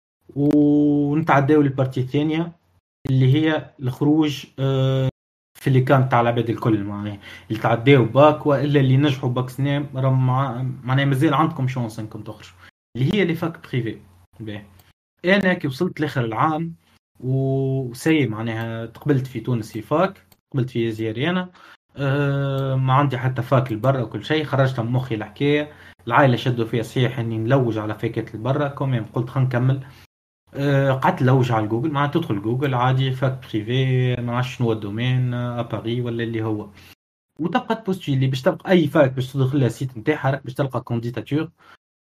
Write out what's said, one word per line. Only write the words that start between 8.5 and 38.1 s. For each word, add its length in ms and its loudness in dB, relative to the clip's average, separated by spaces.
اللي 160 4
نجحوا 340 2
باك 200 -2
سنام 440 -4
راهم 320 2
مع-، 360 0
معناها 220 0
مازال 300 2
عندكم 340 0
شانس 300 -6
انكم 240 -12
تخرجوا 340 -18
اللي 180 0
هي 100 2
لي 100 0
فاك 340 -6
بريفي. 300 -4
باهي. 240 -12
انا 300 4
كي 140 -4
وصلت 320 -4
لاخر 240 -2
العام 500 -2
وسي 1080 0
معناها 600 -6
تقبلت 400 -2
في 140 -8
تونس 320 -4
في 100 -8
فاك، 440 -2
قبلت 180 -2
في 200 -2
زياري 400 -4
انا، 200 -4
آه، 760 -2
ما 180 2
عندي 260 2
حتى 240 -2
فاك 300 2
لبرا 300 0
وكل 220 -8
شيء، 200 0
خرجت 360 0
من 120 -2
مخي 220 -2
الحكايه. 580 -2
العائله 300 6
شدوا 280 0
فيها 180 -2
صحيح 360 -2
اني 200 -4
نلوج 400 2
على 200 -6
فاكات 360 -4
لبرا، 340 -2
كوميم 360 -2
قلت 260 -4
خلينا 180 0
نكمل. 380 0
آه، 380 2
قعدت 300 0
نلوج 300 4
على 140 0
جوجل، 240 -2
معناها 200 -2
تدخل 320 -2
جوجل 320 -2
عادي 380 2
فاك 280 -4
بريفي، 760 -2
ما 60 -6
نعرفش 340 -4
شنو 160 0
الدومين، 640 -2
آه، 260 -4
اباري 400 -4
ولا 240 -4
اللي 180 -4
هو، 260 -4
وتبقى 360 -2
تبوستيلي 500 -2